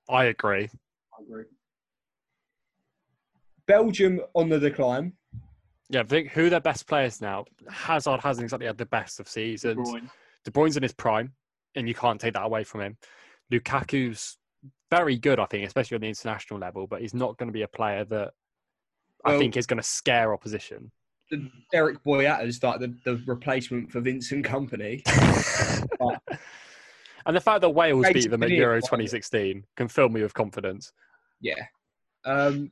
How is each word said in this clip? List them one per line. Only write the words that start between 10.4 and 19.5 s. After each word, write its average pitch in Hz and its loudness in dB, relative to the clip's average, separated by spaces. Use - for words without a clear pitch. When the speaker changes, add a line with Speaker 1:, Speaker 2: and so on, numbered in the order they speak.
Speaker 1:
De 117 -12
Bruyne's 151 2
in 139 -2
his 123 -4
prime, 117 -2
and 120 -4
you 117 -4
can't 117 0
take 117 -2
that 98 -4
away 110 -2
from 104 -10
him. 104 -10
Lukaku's 123 -4
very 160 4
good, 123 4
I 98 2
think, 101 -6
especially 117 -4
on 107 -4
the 107 -4
international 107 -8
level, 92 -8
but 95 -10
he's 113 -10
not 123 -4
gonna 117 -6
be 107 -4
a 104 -4
player 104 -4
that 104 -6
I - 4
Speaker 3:
Well, 143 4
Speaker 1:
think 123 0